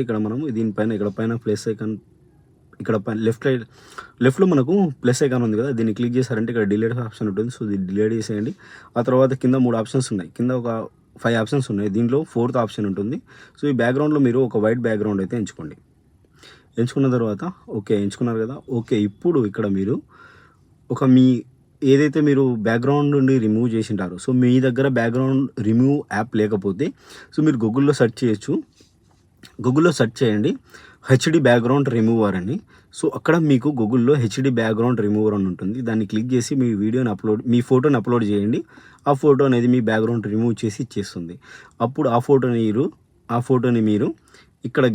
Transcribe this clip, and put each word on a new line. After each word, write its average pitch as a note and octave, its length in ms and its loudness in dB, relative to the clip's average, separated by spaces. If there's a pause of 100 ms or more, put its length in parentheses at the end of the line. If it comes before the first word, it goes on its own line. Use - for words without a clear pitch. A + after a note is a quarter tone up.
ఇక్కడ A2+ 220 -4
మనము A#2+ 180 -4 (140)
దీనిపైన A2 400 -2
ఇక్కడ G2+ 200 -2
పైన A2+ 160 -2 (120)
ప్లస్ G#2 260 -2
ఐకాన్ A2 240 -6 (840)
ఇక్కడ G#2+ 140 -2 (120)
పైన A2 100 -4 (100)
లెఫ్ట్ A#2 200 -2
సైడ్, B2 180 -2 (600)
లెఫ్ట్‌లో F#3 280 4
మనకు C#3+ 220 2 (280)
ప్లస్ B2 240 0
ఐకాన్ B2 200 0
ఉంది G#2+ 140 0
కదా, C#3 180 -4
దీన్ని A2 200 0
క్లిక్ A#2+ 200 -2
చేశారంటే A#2 340 0
ఇక్కడ A2+ 200 0
డిలీట్ A2+ 220 0 (120)
ఆప్షన్ A2 260 -6
ఉంటుంది. A2+ 240 -2
So - 40 -12 (100)
దీన్ని F#2+ 200 -4
డిలీట్ G#2+ 280 0
చేసేయండి. A2 340 -4 (440)
ఆ A#2+ 120 2
తర్వాత C3 240 4 (100)
కింద B2+ 120 2 (120)
మూడు A#2 160 0
ఆప్షన్స్ C3 320 -2
ఉన్నాయి, E2+ 240 -8
కింద B2 120 -2 (100)
ఒక A#2 80 -6 (560)
ఫైవ్ A#2+ 180 2
ఆప్షన్స్ C3 300 -2
ఉన్నాయి. G2+ 260 -2
దీంట్లో A#2+ 220 0 (140)
ఫోర్త్ A#2+ 280 0
ఆప్షన్ G#2+ 300 -4
ఉంటుంది. G#2+ 260 -6 (400)
So C#3+ 140 -4
ఈ - 100 0
బ్యాక్‌గ్రౌండ్‌లో D3 460 0
మీరు B2 200 2
ఒక A2+ 80 -6 (100)
వైట్ A#2 220 0
బ్యాక్‌గ్రౌండ్ G#2 360 -2
అయితే A#2 180 -6
ఎంచుకోండి. D#2+ 340 -12 (1040)
ఎంచుకున్న C3+ 320 0
తర్వాత A2+ 300 -2 (340)
ఓకే G#2 160 -4 (100)
ఎంచుకున్నారు A2+ 380 -4
కదా, A#2+ 140 -6 (220)
ఓకే A#2 180 -2 (100)
ఇప్పుడు D3+ 420 -2
ఇక్కడ G#2 180 -4 (120)
మీరు G2+ 180 -2 (960)
ఒక C3 100 -4 (120)
మీ C3 80 8 (680)
ఏదైతే D3 340 2
మీరు C#3 160 4 (240)
బ్యాక్‌గ్రౌండ్ C#3 480 0
నుండి C3+ 180 4 (120)
రిమూవ్ A2 280 2
చేసింటారు. G2 500 -4
So - 60 -4 (120)
మీ B2 100 4 (140)
దగ్గర C3 220 0 (100)
బ్యాక్‌గ్రౌండ్ C3 460 0 (240)
రిమూవ్ C3 300 4 (200)
యాప్ A2+ 240 -4
లేకపోతే G2+ 440 -2 (480)
so - 140 -2
మీరు C#3+ 160 2
Google-లో C3+ 360 2
సెర్చ్ A#2 220 0
చేయొచ్చు. A2+ 320 -2 (1120)
Google-లో D3+ 340 4
సెర్చ్ A#2 220 0
చేయండి A2+ 300 2 (580)
హెచ్డీ D#3 380 4
బ్యాక్‌గ్రౌండ్ A#2+ 500 2
రిమూవర్ A2 440 2
అని. G#2+ 140 -6 (440)
So D#3+ 80 -2 (120)
అక్కడ D#3+ 160 0 (160)
మీకు C3+ 200 2 (100)
Google-లో A#2+ 420 2
హెచ్డీ C3 280 -2 (100)
బ్యాక్‌గ్రౌండ్ A2+ 460 0
రిమూవర్ G#2 320 0
అని F#2+ 120 0
ఉంటుంది. G2 280 -6 (100)
దాన్ని A2 240 -2
క్లిక్ A2+ 220 -2
చేసి B2 260 -2
మీ A#2+ 80 0 (140)
వీడియోని A#2 320 0
అప్‌లోడ్, G#2+ 280 -2 (100)
మీ A#2+ 160 4
ఫోటోని C3 320 4
అప్‌లోడ్ A#2+ 300 0
చేయండి. G#2 300 0 (480)
ఆ C#3+ 40 4 (100)
ఫోటో C#3 280 4
అనేది A#2+ 240 4
మీ B2+ 140 2
బ్యాక్‌గ్రౌండ్ A2 460 0
రిమూవ్ A2+ 280 0
చేసి G#2+ 240 -4
ఇచ్చేస్తుంది. F2+ 500 -10 (500)
అప్పుడు C#3 300 -2
ఆ A#2+ 120 2
ఫోటోని B2 380 4
మీరు, A2+ 180 0 (520)
ఆ - 20 0 (100)
ఫోటోని A#2+ 420 2
మీరు G#2 180 0 (580)
ఇక్కడ C3 280 0